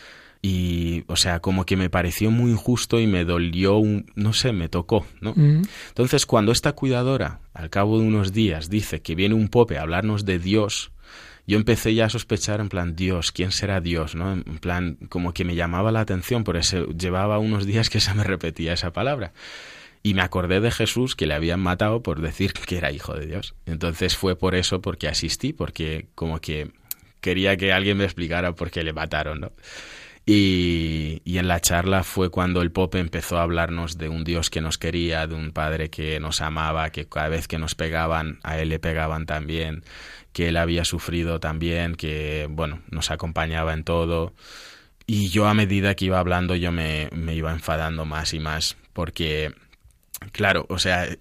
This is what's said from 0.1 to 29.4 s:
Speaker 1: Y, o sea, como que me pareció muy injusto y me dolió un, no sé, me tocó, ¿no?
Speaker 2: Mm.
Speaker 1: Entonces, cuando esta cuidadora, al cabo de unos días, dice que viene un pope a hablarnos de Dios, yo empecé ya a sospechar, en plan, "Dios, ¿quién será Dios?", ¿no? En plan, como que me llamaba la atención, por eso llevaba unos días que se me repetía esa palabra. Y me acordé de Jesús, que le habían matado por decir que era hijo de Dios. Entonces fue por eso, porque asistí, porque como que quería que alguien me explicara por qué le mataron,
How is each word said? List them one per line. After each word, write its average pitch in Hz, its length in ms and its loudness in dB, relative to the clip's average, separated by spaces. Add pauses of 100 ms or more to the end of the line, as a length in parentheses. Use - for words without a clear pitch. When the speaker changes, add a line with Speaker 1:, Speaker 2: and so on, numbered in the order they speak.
Speaker 1:
Y, 85 680 0
o 87 100 -2
sea, 87 240 2
como 95 240 2
que 98 100 2
me 92 140 2
pareció 92 420 2
muy 120 200 4
injusto 117 480 2
y 113 80 4
me 90 180 4
dolió 87 500 4
un, 107 400 4
no 107 160 2
sé, 123 220 2
me 85 160 0
tocó, 87 360 2 (140)
¿no? 107 160 -6
Speaker 2:
Mm. 151 280 8 (260)
Speaker 1:
Entonces, 131 360 2
cuando 110 280 4
esta 143 180 2
cuidadora, 127 680 0 (120)
al 80 160 -10
cabo 104 300 4
de 110 80 4
unos 101 240 4
días, 85 380 2
dice 101 320 -2
que 80 140 -4
viene 101 200 4
un 107 140 4
pope 120 280 4
a 76 40 -4
hablarnos 101 420 0
de 92 160 0
Dios, 98 520 0 (540)
yo 101 120 2
empecé 110 360 4
ya 113 120 4
a 107 40 0
sospechar, 104 520 -2
en 101 80 -4
plan, 87 260 -2
"Dios, 92 360 0
¿quién 90 200 -2
será 98 300 0
Dios?", 82 340 -2
¿no? 92 160 -2
En 80 280 -6
plan, 87 380 -2 (120)
como 87 240 -2
que 92 100 -2
me 87 120 -2
llamaba 85 360 0
la 113 80 2
atención, 107 440 0
por 87 120 0
eso 85 340 0
llevaba 92 500 0
unos 107 260 2
días 110 240 2
que 110 100 0
se 98 140 2
me 104 100 2
repetía 82 500 -2
esa 87 200 -2
palabra. 117 400 -2 (680)
Y 104 100 4
me 95 80 4
acordé 90 400 2
de 117 100 2
Jesús, 120 440 0
que 87 100 0
le 76 80 2
habían 85 260 0
matado 107 420 2
por 78 200 -2
decir 80 320 -2
que - 240 -6
era 80 140 -2
hijo - 240 -8
de 76 100 -6
Dios. 78 300 -8 (100)
Entonces 85 500 -2
fue 92 220 0
por 90 180 0
eso, 90 260 0
porque 85 280 -4
asistí, 82 420 -2
porque 78 640 -6
como 80 240 -4
que 76 320 -6 (480)
quería 92 380 2
que 95 160 2
alguien 98 240 4
me 98 80 4
explicara 87 480 -2
por 82 180 -6
qué 85 120 -4
le 80 100 -4
mataron, 76 480 -4